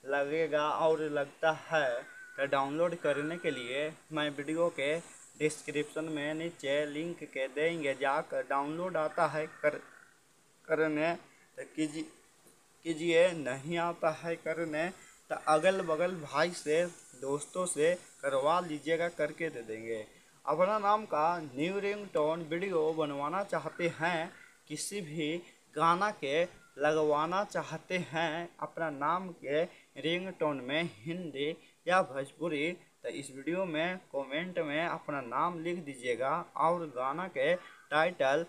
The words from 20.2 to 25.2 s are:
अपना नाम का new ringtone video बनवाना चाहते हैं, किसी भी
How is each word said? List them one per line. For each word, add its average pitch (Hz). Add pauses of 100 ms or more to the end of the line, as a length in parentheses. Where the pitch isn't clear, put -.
अपना 185
नाम 208
का 165
new 156
ringtone 190 (100)
video 170
बनवाना 147
चाहते 165 (100)
हैं, 160 (380)
किसी 175
भी 156 (400)